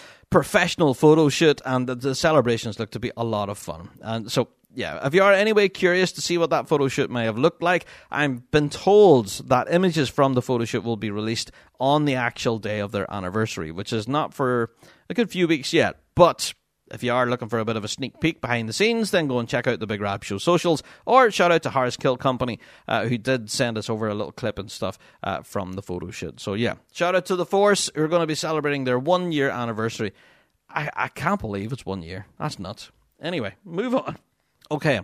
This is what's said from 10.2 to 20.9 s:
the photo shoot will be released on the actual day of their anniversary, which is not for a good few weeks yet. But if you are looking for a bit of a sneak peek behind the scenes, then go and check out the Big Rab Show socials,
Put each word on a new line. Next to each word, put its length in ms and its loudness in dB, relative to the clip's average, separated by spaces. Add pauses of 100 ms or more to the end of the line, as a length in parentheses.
the 80 2
photo 220 -2
shoot 200 -4
will 120 -2
be 140 -6
released 400 -6 (300)
on 240 2
the 100 2
actual 460 -2
day 180 -4
of 140 -4
their 200 -4
anniversary, 600 -4
which 200 -8
is 140 -2
not 260 -2
for 380 0 (380)
a 60 -6
good 140 2
few 200 0
weeks 240 -2
yet. 240 2 (180)
But 400 4 (380)
if 100 -12
you 100 0
are 140 2
looking 220 -4
for 100 -2
a 60 0
bit 120 -2
of 80 -6
a 40 -8
sneak 320 -10
peek 200 -2
behind 280 -2
the 40 -8
scenes, 380 0
then 160 2
go 140 0
and 80 -6
check 180 -2
out 140 0
the 80 -6
Big 120 -4
Rab 220 -4
Show 160 -6
socials, 460 2 (200)